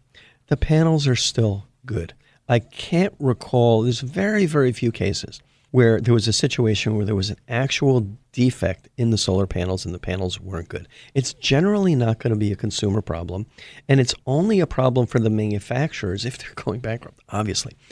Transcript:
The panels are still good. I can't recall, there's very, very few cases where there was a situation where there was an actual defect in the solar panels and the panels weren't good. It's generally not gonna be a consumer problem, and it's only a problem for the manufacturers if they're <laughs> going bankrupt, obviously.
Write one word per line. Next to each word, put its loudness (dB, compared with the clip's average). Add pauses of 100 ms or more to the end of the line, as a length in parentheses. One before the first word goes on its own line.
(460)
The 0
panels 2
are 2
still 0 (180)
good. -8 (340)
I 2
can't -2
recall, 2
there's -2
very, 0
very 2
few -2
cases -4 (300)
where 6
there 4
was 2
a 2
situation 0
where 0
there -2
was -2
an -8 (120)
actual 0 (240)
defect -2
in 0
the 2
solar 0
panels -4
and -8
the -8
panels -6
weren't -12
good. -12 (280)
It's -2
generally 2
not 2
gonna 0
be 0
a -4
consumer -2
problem, -8 (420)
and 6
it's 2 (100)
only 2
a 0
problem 0
for 0
the 2
manufacturers -4
if -8
they're -16
<laughs> -18
going -6
bankrupt, -10 (100)
obviously. -4 (180)